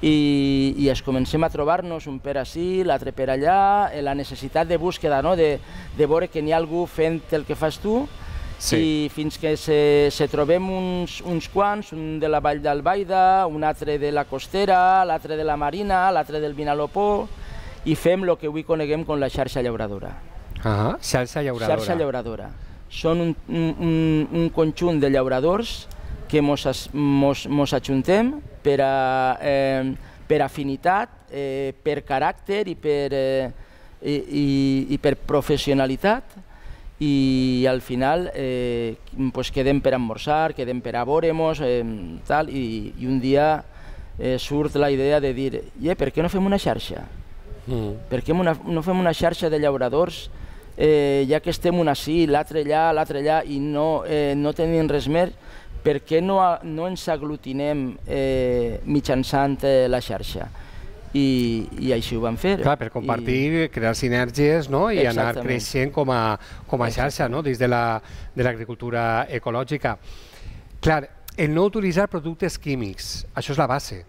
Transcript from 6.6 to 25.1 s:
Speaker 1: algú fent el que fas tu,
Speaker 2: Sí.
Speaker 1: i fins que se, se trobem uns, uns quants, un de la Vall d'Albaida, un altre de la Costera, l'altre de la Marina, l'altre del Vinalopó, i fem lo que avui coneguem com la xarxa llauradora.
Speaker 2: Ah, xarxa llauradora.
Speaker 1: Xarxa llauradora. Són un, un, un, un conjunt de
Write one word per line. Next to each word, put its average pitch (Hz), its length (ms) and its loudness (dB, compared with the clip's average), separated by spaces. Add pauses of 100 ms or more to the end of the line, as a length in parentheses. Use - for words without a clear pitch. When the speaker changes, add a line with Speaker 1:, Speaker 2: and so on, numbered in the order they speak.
Speaker 1:
algú 170 240 -2
fent 160 380 0 (100)
el 156 100 0
que 151 140 -4
fas 156 240 -2
tu, 226 220 0 (540)
Speaker 2:
Sí. - 200 0
Speaker 1:
i 156 340 2
fins 156 260 -4
que 156 220 0
se, 147 560 6
se 147 160 0
trobem 151 400 2
uns, 180 460 -2 (100)
uns 170 240 -2
quants, 202 400 0
un 156 300 -6
de 156 100 0
la 151 80 4
Vall 147 240 0
d'Albaida, 185 880 4
un 151 160 -2
altre 151 320 -2
de 143 160 0
la 143 80 2
Costera, 185 800 4
l'altre 160 320 -2
de 156 80 -2
la 151 160 0
Marina, 185 500 0
l'altre 156 300 0
del 151 160 -4
Vinalopó, 151 720 0 (560)
i 156 160 0
fem 185 240 4
lo 175 160 2
que 160 80 -6
avui 151 160 -6
coneguem 156 400 0
com 147 160 -2
la 135 100 0
xarxa 135 320 -2
llauradora. 104 520 -4 (500)
Speaker 2:
Ah, 107 380 0
xarxa 131 420 -2
llauradora. 120 320 0
Speaker 1:
Xarxa 170 240 -2
llauradora. 117 480 -4 (400)
Són 165 320 0
un, 170 160 0 (140)
un, 165 260 0
un, 165 240 2 (320)
un 165 180 2
conjunt 160 540 2
de 139 80 4